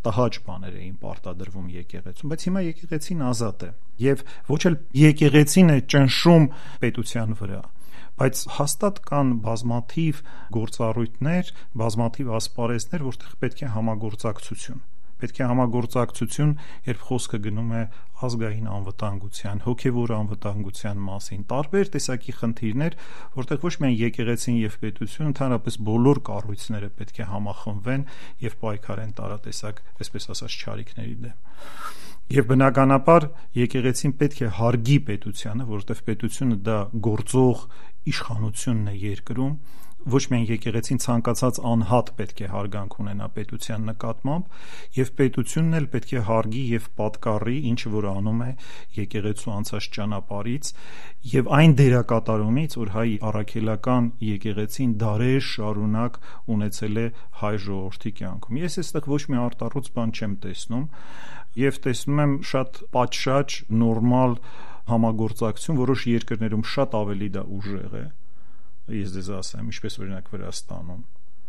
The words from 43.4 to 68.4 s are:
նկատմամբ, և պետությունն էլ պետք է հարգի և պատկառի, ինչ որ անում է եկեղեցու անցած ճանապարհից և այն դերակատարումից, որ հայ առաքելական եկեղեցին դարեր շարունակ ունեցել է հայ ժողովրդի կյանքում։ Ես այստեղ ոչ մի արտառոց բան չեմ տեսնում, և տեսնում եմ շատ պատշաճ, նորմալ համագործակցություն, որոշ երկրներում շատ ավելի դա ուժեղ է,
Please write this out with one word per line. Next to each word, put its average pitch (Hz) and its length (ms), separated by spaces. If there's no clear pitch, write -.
նկատմամբ, 113 600
և 127 240
պետությունն 147 680
էլ 147 80
պետք 123 240
է 123 120
հարգի 110 420
և 117 260
պատկառի, 107 720
ինչ 123 240
որ 104 240
անում 104 340
է 123 60
եկեղեցու 104 640
անցած 104 360
ճանապարհից 104 800
և 127 260
այն 151 240
դերակատարումից, 120 1000
որ 113 160
հայ 110 160
առաքելական 110 880
եկեղեցին 107 800
դարեր 117 500
շարունակ 107 720
ունեցել 107 520
է 117 80
հայ 104 240
ժողովրդի 98 560
կյանքում։ 98 460
Ես 170 200
այստեղ 160 280
ոչ 143 160
մի 135 160
արտառոց 120 540
բան 113 260
չեմ 104 200
տեսնում, 113 500
և 131 280
տեսնում 139 440
եմ 143 180
շատ - 460
պատշաճ, 131 680
նորմալ 117 640
համագործակցություն, 113 1000
որոշ 127 280
երկրներում 113 580
շատ - 320
ավելի 101 340
դա 98 140
ուժեղ 98 500
է, 117 100